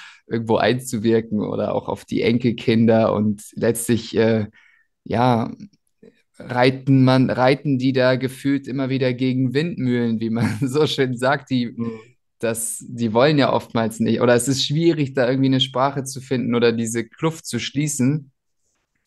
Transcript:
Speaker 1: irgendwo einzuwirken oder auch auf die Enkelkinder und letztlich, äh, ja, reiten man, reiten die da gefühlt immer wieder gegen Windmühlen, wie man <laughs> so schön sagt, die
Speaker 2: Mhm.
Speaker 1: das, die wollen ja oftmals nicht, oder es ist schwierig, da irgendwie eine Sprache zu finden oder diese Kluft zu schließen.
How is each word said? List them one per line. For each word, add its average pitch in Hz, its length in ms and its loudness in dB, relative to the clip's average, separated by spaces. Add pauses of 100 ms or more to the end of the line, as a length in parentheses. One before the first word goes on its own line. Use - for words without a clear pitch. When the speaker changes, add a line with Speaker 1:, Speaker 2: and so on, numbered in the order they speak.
(260)
Speaker 1:
irgendwo 113 300 -2
einzuwirken 113 840 0
oder 104 340 -4
auch - 140 -6
auf - 160 -6
die - 180 -4
Enkelkinder 113 920 2
und 104 280 -2 (120)
letztlich, 113 640 -2
äh, 110 300 2 (580)
ja, 120 480 0 (840)
reiten 131 640 2
man, 131 260 4
reiten 131 480 0
die 131 140 0
da 127 240 2
gefühlt 139 520 -4
immer 131 220 -4
wieder 131 240 0
gegen 131 400 -2
Windmühlen, 123 640 -2
wie 113 100 -4
man 113 160 -2
<laughs> 107 160 -4
so 143 240 0
schön 127 300 -2
sagt, 135 340 -2
die 120 260 -2
Speaker 2:
Mhm. 113 240 -8 (400)
Speaker 1:
das, - 480 -6
die 117 260 -4
wollen 143 240 6
ja 123 140 4
oftmals 113 480 -2
nicht, 113 220 2
oder 120 120 6
es 123 140 2
ist 135 180 0
schwierig, 151 480 0
da 123 140 2
irgendwie 135 200 2
eine 131 120 2
Sprache 135 440 0
zu 135 160 -10
finden 120 360 -2
oder 117 160 4
diese 113 360 -4
Kluft 160 380 -6
zu 120 140 -6
schließen. 143 720 -2 (760)